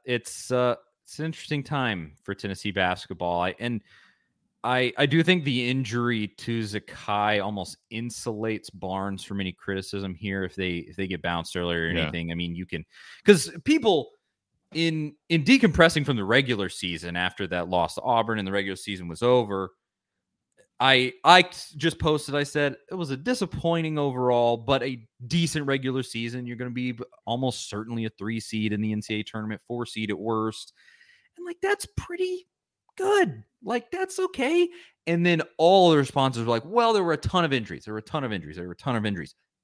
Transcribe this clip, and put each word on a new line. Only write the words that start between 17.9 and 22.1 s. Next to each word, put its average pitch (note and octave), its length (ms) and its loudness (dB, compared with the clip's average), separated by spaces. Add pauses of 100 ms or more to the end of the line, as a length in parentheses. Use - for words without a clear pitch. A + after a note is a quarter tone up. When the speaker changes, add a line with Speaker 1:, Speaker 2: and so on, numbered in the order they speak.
Speaker 1:
to - 60 -8
Auburn A2+ 360 2
and G2 100 -4
the G2 40 -4
regular G2 240 -2
season F2+ 320 -10
was D#2+ 140 -8
over, G#2+ 480 2 (1120)
I, B2+ 340 4 (100)
I F3 200 10 (320)
just E3 240 -2
posted, D3+ 340 0